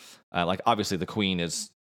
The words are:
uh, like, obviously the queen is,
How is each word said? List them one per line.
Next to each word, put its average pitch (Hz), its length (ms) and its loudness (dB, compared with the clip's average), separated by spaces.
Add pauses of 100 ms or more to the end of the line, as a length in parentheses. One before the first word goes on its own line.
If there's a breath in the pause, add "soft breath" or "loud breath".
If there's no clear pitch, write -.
(340 loud breath)
uh, 87 120 2
like, 92 180 0
obviously 104 320 2
the 87 100 -2
queen 95 320 0
is, 85 320 -4 (280)